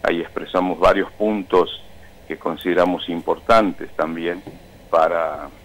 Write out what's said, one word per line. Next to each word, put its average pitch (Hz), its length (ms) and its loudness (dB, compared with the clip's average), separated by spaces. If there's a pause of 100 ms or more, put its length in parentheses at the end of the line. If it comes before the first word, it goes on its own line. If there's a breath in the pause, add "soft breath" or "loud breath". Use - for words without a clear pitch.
ahí 82 180 0
expresamos 85 580 -4
varios 92 340 4
puntos 101 680 0 (460 loud breath)
que 80 80 -8
consideramos 87 720 0
importantes 87 880 0
también 82 460 -4 (480)
para 80 580 0 (160)